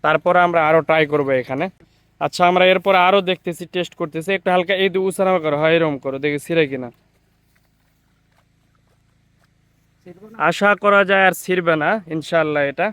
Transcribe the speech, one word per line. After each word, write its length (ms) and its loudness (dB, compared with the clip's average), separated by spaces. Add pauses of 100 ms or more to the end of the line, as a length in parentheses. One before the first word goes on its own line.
তারপরে 440 2
আমরা 120 0 (100)
আরও 180 4
ট্রাই 160 2 (100)
করব 140 -2 (140)
এখানে। 240 -6 (600)
আচ্ছা, 240 -4
আমরা 140 2 (100)
এরপর 200 0 (140)
আরও 120 4 (100)
দেখতেছি, 340 -8 (100)
টেস্ট 260 -6
করতেছি। 380 -8
একটু 160 -4
হালকা 200 0 (100)
এই 120 2
দু 40 0 (100)
উসানামা 360 0
করো, 160 0
হয় 160 2
এরকম 260 0
করো, 200 -6
দেখি 220 -2
ছিঁড়ে 260 0
কিনা। 180 -8 (3500)
আশা 200 0 (140)
করা 260 4
যায় 200 2
আর 140 -4
ছিঁড়বে 300 0 (100)
না 60 0 (260)
ইনশাআল্লাহ 480 -2 (100)
এটা। 200 -4